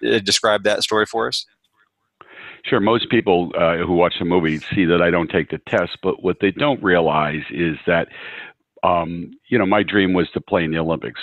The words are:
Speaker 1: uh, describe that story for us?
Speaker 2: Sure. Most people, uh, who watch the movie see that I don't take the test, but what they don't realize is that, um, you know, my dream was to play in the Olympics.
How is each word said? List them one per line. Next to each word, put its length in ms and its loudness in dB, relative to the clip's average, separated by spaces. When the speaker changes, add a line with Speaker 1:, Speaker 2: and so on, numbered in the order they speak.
Speaker 1:
uh, 120 2
describe 420 0
that 220 0
story 200 0
for 220 -4
us? 180 -6
Speaker 2:
Sure. 160 0
Most 300 0
people, 460 2
uh, 200 2
who 160 -2
watch 260 2
the 60 -4
movie 340 2
see 280 -2
that 140 4
I 100 4
don't 200 0
take 200 -2
the 180 -8
test, 340 -2
but 220 -4
what 160 -2
they 100 2
don't 320 -2
realize 680 2
is 260 -2
that, 220 0
um, 480 -2
you 80 0
know, 100 2
my 180 2
dream 300 2
was 180 2
to 80 -6
play 240 0
in 80 -2
the 60 -2
Olympics. 440 -4